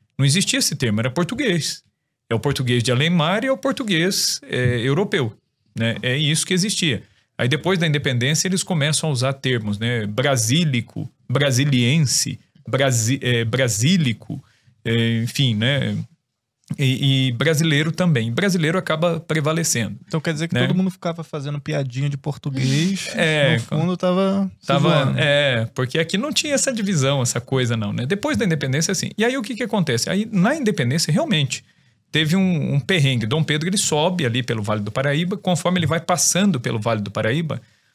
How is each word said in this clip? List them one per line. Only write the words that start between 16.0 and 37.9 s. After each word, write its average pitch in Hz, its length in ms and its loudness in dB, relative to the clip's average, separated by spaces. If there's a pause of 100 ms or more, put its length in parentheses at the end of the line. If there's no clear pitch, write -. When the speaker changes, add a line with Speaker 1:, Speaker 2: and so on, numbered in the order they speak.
Speaker 1:
E, 131 480 2
e 127 60 -2
brasileiro 156 580 2
também. 139 400 2
Brasileiro 175 460 2
acaba 165 420 0
prevalecendo, 156 880 -2
Speaker 2:
Então 160 120 -2
quer 165 140 -2
dizer 160 140 -4
que 135 80 -4
Speaker 1:
né? 123 100 2
Speaker 2:
todo 185 100 2
mundo 185 140 2
ficava 170 340 -6
fazendo 147 380 -8
piadinha 139 480 -2
de 143 80 -4
português, 139 920 -2
Speaker 1:
<laughs> - 40 -10
É, 156 400 2
Speaker 2:
no - 80 2
fundo 165 340 -2
tava 190 640 0
se - 80 -20
Speaker 1:
tava, 143 360 4
Speaker 2:
zoando. 135 160 0
Speaker 1:
é, 143 560 2
porque 127 240 0
aqui - 180 0
não 285 160 -2
tinha 294 220 0
essa 262 180 0
divisão, 147 480 0
essa - 180 -2
coisa 123 380 0
não, 104 160 -2
né? 120 140 -4
Depois 202 280 0
da 220 100 0
independência, 156 500 0
sim. - 200 -4
E 208 80 0
aí 254 140 0
o 247 60 -4
que 254 120 -8
que 247 80 -6
acontece? 151 460 0
Aí 202 220 -2
na 208 240 2
independência, 160 580 0
realmente, 180 500 0 (480)
teve 156 240 2
um, 165 380 0
um 143 60 0
perrengue. 135 480 2
Dom 151 160 0
Pedro, 156 260 -2
ele 208 80 -2
sobe 165 480 0
ali 120 160 0
pelo 113 220 -4
Vale 107 180 -2
do 107 100 -6
Paraíba. 151 460 -2
Conforme 180 420 0
ele 165 80 2
vai 160 120 0
passando 175 600 2
pelo 117 200 -2
Vale 113 220 0
do 104 100 -6
Paraíba, 139 500 -2 (340)